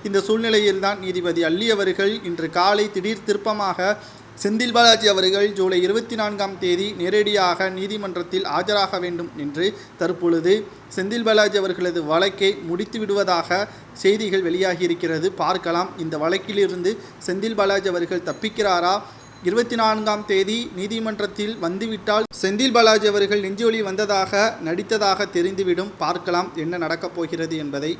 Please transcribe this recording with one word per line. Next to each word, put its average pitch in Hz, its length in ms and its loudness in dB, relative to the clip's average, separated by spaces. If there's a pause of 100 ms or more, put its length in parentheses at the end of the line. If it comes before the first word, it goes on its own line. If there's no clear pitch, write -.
இந்த 196 160 0
சூழ்நிலையில்தான் 208 800 2
நீதிபதி 175 440 -2
அல்லி 190 280 2
அவர்கள் 196 520 0
இன்று 170 260 -4
காலை 202 420 2
திடீர் 208 340 -4
திருப்பமாக 202 720 -2 (460)
செந்தில் 226 280 0
பாலாஜி 226 360 6
அவர்கள் 196 460 4
ஜூலை 185 280 2
இருபத்தி 226 340 0
நான்காம் 202 440 -4
தேதி 190 320 0
நேரடியாக 190 800 2
நீதிமன்றத்தில் 190 760 -4
ஆஜராக 190 540 0
வேண்டும் 175 380 -6
என்று 156 400 -2 (200)
தற்பொழுது 175 680 2 (300)
செந்தில் 220 280 -2
பாலாஜி 214 340 4
அவர்களது 180 480 -2
வழக்கை 196 520 2 (100)
முடித்து 202 320 -4
விடுவதாக 196 680 0 (260)
செய்திகள் 196 500 2
வெளியாகியிருக்கிறது. 170 840 0
பார்க்கலாம், 180 720 0
இந்த 160 200 -6
வழக்கிலிருந்து 190 800 0 (280)
செந்தில் 202 300 -2
பாலாஜி 196 320 2
அவர்கள் 175 380 -2
தப்பிக்கிறாரா? 185 760 0 (420)
இருபத்தி 233 320 0
நான்காம் 214 500 0
தேதி 208 500 0
நீதிமன்றத்தில் 208 840 -4
வந்துவிட்டால், 208 680 -2 (180)
செந்தில் 214 300 0
பாலாஜி 220 360 6
அவர்கள் 202 340 2
நெஞ்சுவலி 214 420 0
வந்ததாக 202 720 0 (100)
நடித்ததாக 196 640 0
தெரிந்துவிடும். 185 680 0
பார்க்கலாம், 175 580 -2
என்ன 165 220 -4
நடக்கப் 165 380 -4
போகிறது 165 420 -4
என்பதை. 147 420 -6